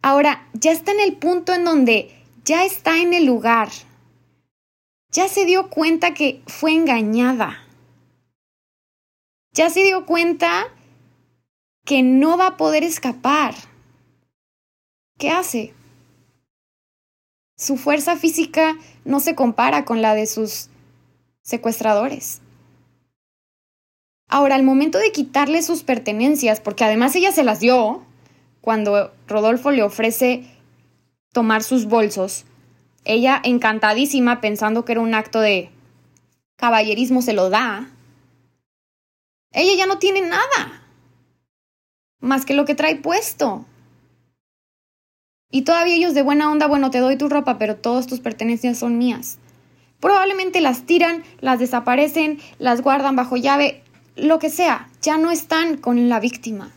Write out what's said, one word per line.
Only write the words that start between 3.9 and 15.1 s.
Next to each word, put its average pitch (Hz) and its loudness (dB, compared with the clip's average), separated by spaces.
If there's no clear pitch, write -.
Ya 370 0
se 392 0
dio 370 2
cuenta 330 0
que 269 -4
fue - -2
engañada. 240 0
Ya 320 2
se 359 0
dio 381 2
cuenta 339 0
que 269 2
no 277 4
va 370 2
a 370 -4
poder 311 0
escapar. 277 -2